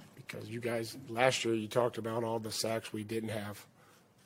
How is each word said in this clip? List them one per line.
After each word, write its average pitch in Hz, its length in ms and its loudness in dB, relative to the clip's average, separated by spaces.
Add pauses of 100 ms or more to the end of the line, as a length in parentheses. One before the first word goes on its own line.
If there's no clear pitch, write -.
(140)
Because - 340 -10
you 117 120 -6
guys, 113 360 -2 (120)
last 123 360 4
year, 113 100 4
you 107 140 0
talked 120 300 4
about 113 260 0
all 113 140 0
the 110 120 -4
sacks 113 420 -2
we 107 120 -4
didn't 110 240 -2
have, 104 360 -4 (600)